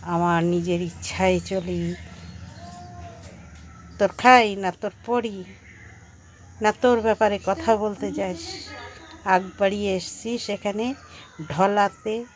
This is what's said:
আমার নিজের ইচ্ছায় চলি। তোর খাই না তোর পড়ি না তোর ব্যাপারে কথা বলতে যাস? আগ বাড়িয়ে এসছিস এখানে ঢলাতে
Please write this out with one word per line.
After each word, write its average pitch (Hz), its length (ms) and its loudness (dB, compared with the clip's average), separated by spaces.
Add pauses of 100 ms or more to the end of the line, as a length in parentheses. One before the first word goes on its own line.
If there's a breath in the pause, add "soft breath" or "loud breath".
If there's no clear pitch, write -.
(140)
আমার 170 260 4 (120)
নিজের 175 280 0 (100)
ইচ্ছায় 185 480 0 (120)
চলি। 180 320 -4 (2250)
তোর 196 120 4 (100)
খাই 247 260 10 (160)
না 185 80 0 (100)
তোর 208 140 -6 (120)
পড়ি 226 320 -2 (1200)
না 214 100 4 (120)
তোর 247 240 6
ব্যাপারে 208 300 4 (120)
কথা 202 220 0 (120)
বলতে 208 260 -4 (100)
যাস? 185 220 -4 (920)
আগ 185 80 4 (140)
বাড়িয়ে 202 420 0
এসছিস 233 440 -6 (140)
এখানে 208 300 -4 (640 loud breath)
ঢলাতে 202 680 2 (200)